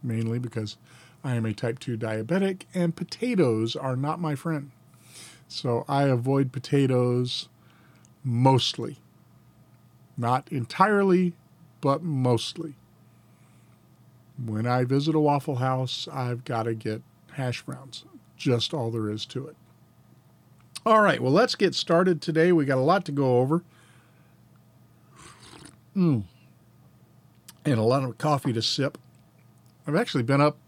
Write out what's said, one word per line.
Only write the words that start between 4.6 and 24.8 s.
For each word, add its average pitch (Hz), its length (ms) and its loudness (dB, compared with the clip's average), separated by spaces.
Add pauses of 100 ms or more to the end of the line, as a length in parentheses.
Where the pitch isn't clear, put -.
So - 400 -4
I 143 160 2
avoid 135 480 2
potatoes 123 960 0 (760)
mostly. 127 760 2 (1160)
Not 120 360 -2
entirely, 185 840 2 (480)
but 139 220 0
mostly. 139 720 0 (1700)
When 110 220 -4
I 123 180 2
visit 143 320 0
a 156 40 4
Waffle 143 360 2
House, 131 560 -2
I've 123 340 -6
gotta 113 280 -2
get 110 280 -6 (320)
hash 127 300 -6
browns. - 420 -16 (320)
Just 120 360 0
all 117 180 -4
there 110 180 -4
is 107 180 -8
to 135 200 -10
it. - 80 -18 (1300)
All 220 160 6
right, 170 200 4
well, 127 100 2
let's 208 240 2
get 180 200 0
started 175 460 2
today. 160 300 2
We 160 140 4
got 135 120 0
a 131 40 2
lot 175 240 2
to 156 60 -8
go 135 280 2
over. 147 240 2 (2250)